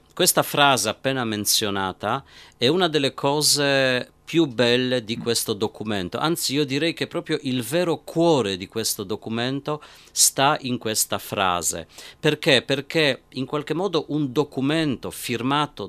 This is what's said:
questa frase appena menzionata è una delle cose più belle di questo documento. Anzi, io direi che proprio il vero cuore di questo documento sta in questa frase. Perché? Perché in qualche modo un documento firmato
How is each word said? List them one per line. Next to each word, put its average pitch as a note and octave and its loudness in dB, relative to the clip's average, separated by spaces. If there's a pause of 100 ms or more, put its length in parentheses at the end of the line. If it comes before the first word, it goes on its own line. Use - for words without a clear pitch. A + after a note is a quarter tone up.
(140)
questa E3+ 2
frase C3 4
appena C3 -4
menzionata G#2 -2 (320)
è A#2+ 2
una F3 4
delle C#3+ 0
cose C#3 2 (240)
più D#3+ 4
belle B2 2
di A2+ -6
questo A2+ -2
documento. G2+ -4
Anzi, D3+ -2
io D3 2
direi D3 -2
che - -4
proprio D#3+ -4
il B2+ -2
vero D#3+ 0
cuore B2+ 2
di F#2 -8
questo A2 -4
documento B2 -4 (280)
sta - 4
in B2 -4
questa G#2+ -2
frase. F2 0 (320)
Perché? D3 4
Perché C#3 0
in B2+ -6
qualche D3 -6
modo E3 -2
un C#3+ -2
documento C#3 -2
firmato B2+ -4